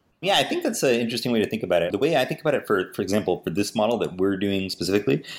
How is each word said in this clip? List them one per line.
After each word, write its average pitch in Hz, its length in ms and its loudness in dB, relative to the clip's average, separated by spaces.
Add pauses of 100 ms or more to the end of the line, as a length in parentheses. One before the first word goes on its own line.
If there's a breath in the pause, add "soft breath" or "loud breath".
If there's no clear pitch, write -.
(220)
Yeah, 185 160 2
I 143 60 4
think 349 200 -2
that's 254 180 -2
an 123 180 4
interesting 120 320 -2
way 110 120 4
to 95 60 -2
think - 120 -4
about 87 220 2
it. 87 80 -2
The 101 80 0
way 151 180 2
I 127 80 2
think 151 160 -6
about 147 140 0
it, 110 100 -4
for, 95 280 0
for 107 100 -2
example, 92 400 0
for 90 80 -4
this 98 240 -2
model 110 240 2
that 85 180 -4
we're 98 200 2
doing 98 340 -2
specifically, 101 520 0 (160 loud breath)